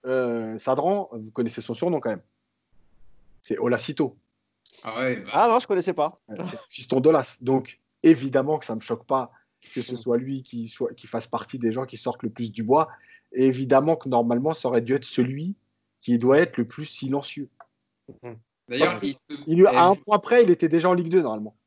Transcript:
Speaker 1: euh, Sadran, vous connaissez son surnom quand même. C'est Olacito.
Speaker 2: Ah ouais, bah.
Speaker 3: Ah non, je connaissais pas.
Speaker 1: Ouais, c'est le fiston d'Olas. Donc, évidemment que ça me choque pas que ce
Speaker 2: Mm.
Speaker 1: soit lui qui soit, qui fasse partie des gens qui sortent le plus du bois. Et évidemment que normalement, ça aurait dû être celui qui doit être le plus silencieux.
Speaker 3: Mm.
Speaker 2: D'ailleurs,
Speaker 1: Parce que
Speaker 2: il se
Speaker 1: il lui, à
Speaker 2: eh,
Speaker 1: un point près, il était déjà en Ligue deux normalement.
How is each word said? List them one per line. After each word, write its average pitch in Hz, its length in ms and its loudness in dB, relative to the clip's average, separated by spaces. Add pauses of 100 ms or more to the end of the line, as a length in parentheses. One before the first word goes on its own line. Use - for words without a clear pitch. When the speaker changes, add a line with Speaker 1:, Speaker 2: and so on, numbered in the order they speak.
Speaker 1:
euh, 117 520 -2
Sadran, 175 540 -2
vous 110 200 -14
connaissez 117 280 -4
son 120 140 -10
surnom 165 240 -2
quand 120 120 -4
même. 95 120 -8 (1200)
C'est - 160 -6
Olacito. 127 580 -2 (680)
Speaker 2:
Ah 113 140 -10
ouais, 123 180 -4
bah. 98 160 -14
Speaker 3:
Ah 202 160 4
non, 233 100 4
je 247 80 -2
connaissais 180 260 -2
pas. 156 360 -4
Speaker 1:
Ouais, 107 140 -14
c'est 185 100 -10
le - 160 -16
fiston 131 320 -2
d'Olas. 147 400 2
Donc, 127 400 -2 (240)
évidemment 135 540 4
que - 60 -10
ça 117 120 -6
me 107 40 -8
choque - 260 -8
pas 131 260 -2 (420)
que 127 60 -6
ce 127 140 -8
Speaker 2:
Mm. - 20 -10
Speaker 1:
soit 117 220 -2
lui 131 240 -8
qui 117 260 -12
soit, - 260 -6
qui - 120 -20
fasse 113 200 -8
partie - 320 -8
des 117 140 -2
gens 127 140 -6
qui 117 100 -18
sortent - 260 -8
le 113 80 -6
plus 113 220 -10
du 117 100 -8
bois. 139 260 2 (440)
Et 131 140 2
évidemment 135 500 2
que 151 120 -10
normalement, 123 440 0
ça 147 160 -6
aurait 120 140 2
dû 120 120 0
être 135 100 -2
celui 139 520 -4 (440)
qui 120 180 0
doit 131 200 6
être 170 200 2
le 117 80 -2
plus 151 180 -12
silencieux. 139 640 -8 (720)
Speaker 3:
Mm. 120 100 -16 (360)
Speaker 2:
D'ailleurs, 131 180 2
Speaker 1:
Parce 175 140 -4
que - 60 -6
Speaker 2:
il 139 80 -6
se - 320 -16
Speaker 1:
il 165 120 2
lui, 190 80 10
à - 60 6
Speaker 2:
eh, - 40 2
Speaker 1:
un 180 180 6
point 208 240 0
près, 240 240 4
il 190 80 6
était 165 180 4
déjà 165 220 2
en 180 40 4
Ligue 175 140 -2
deux 175 140 4
normalement. 110 340 -6 (100)